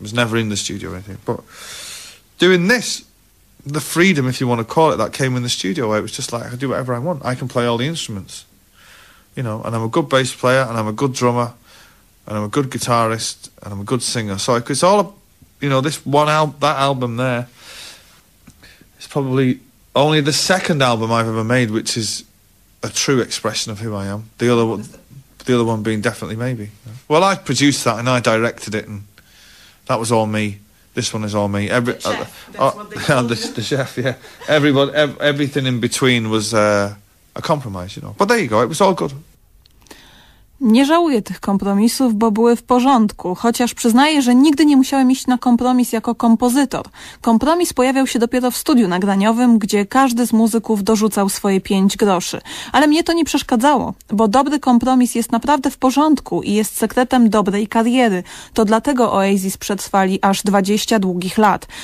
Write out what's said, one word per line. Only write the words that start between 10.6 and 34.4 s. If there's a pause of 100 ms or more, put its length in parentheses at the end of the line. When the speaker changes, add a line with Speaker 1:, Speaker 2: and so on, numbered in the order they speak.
Speaker 1:
and
I'm
a
good
drummer, (720)
and
I'm
a
good
guitarist, (140)
and
I'm
a
good
singer.
So
it's
all, (480)
you
know,
this
one
al-,
that
album
there, (1500)
it's
probably (340)
only
the
second
album
I've
ever
made,
which
is (580)
a
true
expression
of
who
I
am. (100)
The
other
one, (600)
the
other
one
being
Definitely
Maybe. (380)
Well,
I
produced
that
and
I
directed
it,
and (840)
that
was
all
me. (360)
This
one
is
all
me.
Every,
Speaker 2:
The
chef, (100)
Speaker 1:
uh,
Speaker 2:
that's
Speaker 1:
uh,
Speaker 2:
what
they
Speaker 1:
<laughs>
Speaker 2:
call
Speaker 1:
the,
Speaker 2:
you.
Speaker 1:
the
chef,
yeah. (340)